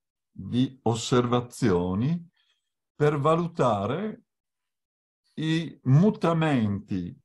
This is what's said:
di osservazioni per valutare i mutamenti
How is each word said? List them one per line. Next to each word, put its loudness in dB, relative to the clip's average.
di -4
osservazioni 0
per 0
valutare -2
i -4
mutamenti 2